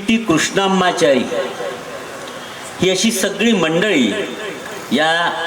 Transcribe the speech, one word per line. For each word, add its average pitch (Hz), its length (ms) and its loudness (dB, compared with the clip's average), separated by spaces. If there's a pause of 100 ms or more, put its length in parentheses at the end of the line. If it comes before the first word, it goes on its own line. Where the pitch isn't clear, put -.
टी 226 100 4
कृष्णाम्माचारी, 175 1040 2 (1600)
ही 180 80 4
अशी 190 220 0
सगळी 214 420 0
मंडळी 165 580 4 (800)
या 165 400 2 (160)